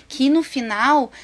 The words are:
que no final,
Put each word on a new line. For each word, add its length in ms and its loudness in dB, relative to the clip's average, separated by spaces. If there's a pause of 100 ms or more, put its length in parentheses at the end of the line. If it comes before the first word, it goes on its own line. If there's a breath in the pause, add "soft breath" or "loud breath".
que 240 0
no 120 2
final, 680 0 (140 loud breath)